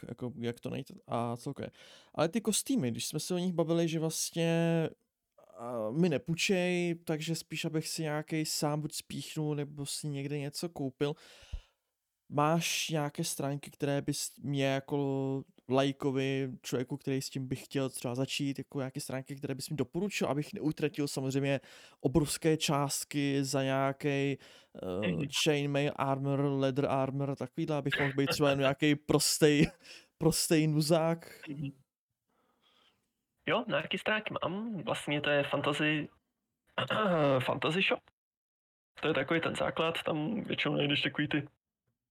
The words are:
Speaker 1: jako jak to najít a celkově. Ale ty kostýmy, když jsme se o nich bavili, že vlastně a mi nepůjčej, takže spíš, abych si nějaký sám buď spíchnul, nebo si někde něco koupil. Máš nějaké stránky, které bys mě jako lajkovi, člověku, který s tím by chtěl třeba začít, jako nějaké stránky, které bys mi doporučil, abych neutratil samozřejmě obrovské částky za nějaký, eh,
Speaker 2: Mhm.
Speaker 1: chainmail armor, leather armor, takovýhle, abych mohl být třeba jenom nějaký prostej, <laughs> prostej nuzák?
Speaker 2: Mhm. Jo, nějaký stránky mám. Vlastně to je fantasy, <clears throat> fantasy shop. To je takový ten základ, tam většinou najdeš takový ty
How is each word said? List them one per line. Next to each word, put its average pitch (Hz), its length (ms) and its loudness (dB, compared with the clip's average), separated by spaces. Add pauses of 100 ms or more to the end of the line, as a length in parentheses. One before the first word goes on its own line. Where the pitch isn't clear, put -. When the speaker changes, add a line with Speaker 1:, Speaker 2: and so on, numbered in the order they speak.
Speaker 1:
jako 120 300 -6
jak 117 200 -2
to 127 100 -6
najít 127 220 -6 (160)
a 120 300 -2
celkově. - 340 -8 (440)
Ale 170 140 2
ty 214 120 -2
kostýmy, 202 500 2
když 120 140 -4
jsme 151 140 -4
se - 140 -4
o 180 40 2
nich 180 160 0
bavili, 170 340 2
že 160 120 -2
vlastně 165 880 2 (720)
a 117 300 -4
mi 170 180 4
nepůjčej, 175 840 0 (100)
takže 156 300 -2
spíš, - 300 -8
abych 160 220 -2
si - 140 -6
nějaký 156 440 -2
sám 151 360 0
buď 156 120 -8
spíchnul, 151 600 -6
nebo 143 300 -6
si - 220 -8
někde 143 320 -4
něco 147 300 -6
koupil. 143 440 -2 (1160)
Máš 156 600 2
nějaké 151 340 -2
stránky, 143 480 -4
které 143 300 0
bys - 360 -4
mě 139 280 -2
jako 135 800 0 (260)
lajkovi, 135 800 2 (120)
člověku, 131 360 -4
který 135 240 -2
s - 80 -8
tím 131 180 -6
by 131 80 -4
chtěl 131 340 -4
třeba 123 260 -6
začít, 135 420 -2
jako 135 220 -10
nějaké 131 200 -6
stránky, 135 360 -8
které 139 200 -6
bys - 140 -8
mi 156 60 -4
doporučil, 180 520 -2
abych 147 260 -2
neutratil 147 540 -2
samozřejmě 135 520 0 (400)
obrovské 156 580 2
částky 143 840 0
za 135 200 0
nějaký, 139 760 2 (680)
eh, 104 80 0
Speaker 2:
Mhm. 117 100 -2 (220)
Speaker 1:
chainmail 143 520 2
armor, 135 440 0
leather 139 460 2
armor, 135 500 0
takovýhle, 151 420 -4
abych 139 220 -2
mohl 139 140 2
být 139 160 2
třeba 143 200 4
jenom 139 120 2
nějaký 143 340 4
prostej, 151 760 4 (200)
<laughs> - 260 -20
prostej 156 500 4
nuzák? 160 840 0
Speaker 2:
Mhm. 143 220 -6 (1700)
Jo, 208 220 0
nějaký 165 300 -2
stránky 214 360 -2 (100)
mám. 202 400 -6
Vlastně - 380 -2
to 147 80 -2
je 143 140 4
fantasy, 147 680 0 (680)
<clears throat> 147 680 2
fantasy 139 360 0
shop. - 180 2 (1040)
To - 60 0
je 156 60 2
takový 156 280 2
ten - 140 -2
základ, - 480 -2
tam 156 400 0
většinou - 320 -2
najdeš 143 260 2
takový 147 260 0
ty 143 200 0 (640)